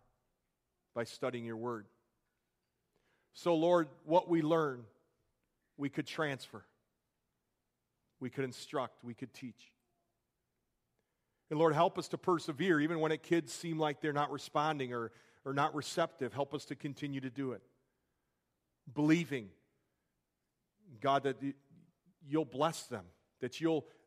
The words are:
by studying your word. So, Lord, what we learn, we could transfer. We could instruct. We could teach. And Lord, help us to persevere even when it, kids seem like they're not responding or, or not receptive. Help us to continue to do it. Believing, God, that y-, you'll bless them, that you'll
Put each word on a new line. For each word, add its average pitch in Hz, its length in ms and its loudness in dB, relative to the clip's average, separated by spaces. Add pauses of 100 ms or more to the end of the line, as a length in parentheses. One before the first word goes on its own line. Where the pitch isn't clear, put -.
(960)
by 117 100 -2
studying 123 400 -6
your 113 120 -6
word. 113 300 -6 (1500)
So, 175 220 2
Lord, 165 340 6 (160)
what 170 240 4
we 165 140 4
learn, 151 420 2 (920)
we 143 120 -4
could 151 180 -4
transfer. 135 580 -6 (1600)
We 127 100 -6
could 135 140 -4
instruct. 127 580 -6
We 120 120 -10
could 123 200 -12
teach. - 380 -16 (1800)
And 156 80 -2
Lord, 160 160 6
help 170 240 4
us 170 100 -8
to 156 100 -6
persevere 165 640 2
even 160 200 0
when 156 120 2
it, 156 100 -2
kids 165 300 0
seem 165 260 -6
like 151 220 0
they're 151 120 -2
not 143 180 0
responding 147 600 -2
or, 117 180 -4 (340)
or 135 80 -4
not 143 220 2
receptive. 147 580 -2
Help 139 220 -4
us 143 120 -8
to 143 100 -8
continue 139 440 -8
to 131 100 -8
do 127 220 -6
it. 101 100 -12 (1300)
Believing, 143 540 2 (1500)
God, 135 240 2
that 131 180 -2
y-, 139 120 -4 (720)
you'll 151 180 0
bless 151 400 -2
them, 104 200 -8 (360)
that 127 200 -6
you'll 160 240 2 (220)